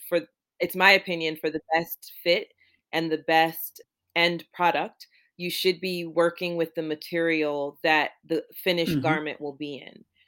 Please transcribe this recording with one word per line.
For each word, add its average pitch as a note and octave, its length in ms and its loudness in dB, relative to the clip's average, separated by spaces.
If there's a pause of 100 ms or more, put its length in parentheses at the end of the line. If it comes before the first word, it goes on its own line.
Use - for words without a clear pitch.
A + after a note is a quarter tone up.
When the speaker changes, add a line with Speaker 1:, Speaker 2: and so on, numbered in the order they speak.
Speaker 1:
for, E3+ 140 0 (380)
it's F3 160 -4
my F#3+ 160 8
opinion, E3+ 440 0
for D#3 140 -4
the D#3 100 -4 (140)
best - 380 -4 (100)
fit F3 260 2 (440)
and E3 180 0
the D#3 160 0
best D#3+ 560 0 (320)
end E3+ 300 2 (100)
product, E3+ 540 -2 (280)
you F3 140 -6
should F3+ 300 0
be F3+ 260 -4
working E3+ 500 0
with E3 180 -2
the E3 80 -6
material D3+ 1000 -2
that D#3 300 2 (120)
the D#3 200 -2 (100)
finished E3+ 380 0
Speaker 2:
Mm-hmm. D3 80 2
Speaker 1:
garment D3+ 400 -2
will C#3+ 160 -10
be C#3+ 200 -10
in. - 280 -20 (240)